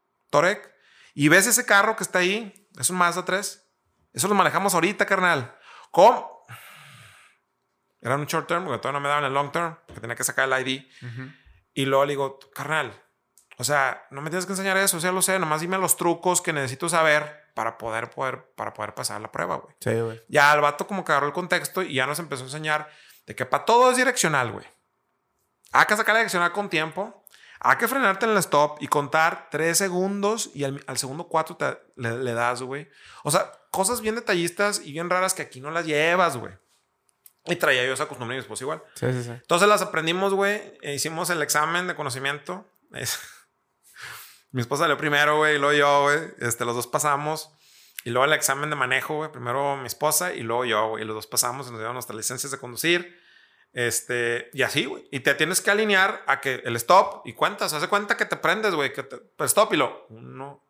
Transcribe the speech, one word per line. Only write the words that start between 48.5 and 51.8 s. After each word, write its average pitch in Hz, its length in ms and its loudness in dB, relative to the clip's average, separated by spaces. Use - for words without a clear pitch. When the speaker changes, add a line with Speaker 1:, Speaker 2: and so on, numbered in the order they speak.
Speaker 1:
de 147 60 -4
manejo, 131 400 -2
güey. 151 160 -6
Primero 135 440 -2
mi 131 100 -10
esposa 156 460 -2
y - 100 -10
luego 117 220 -2
yo, 110 260 2
güey. 110 120 -6
Y 110 40 -8
los 110 80 -8
dos 107 120 -10
pasamos 123 400 -4
y 123 40 -16
nos 113 100 -12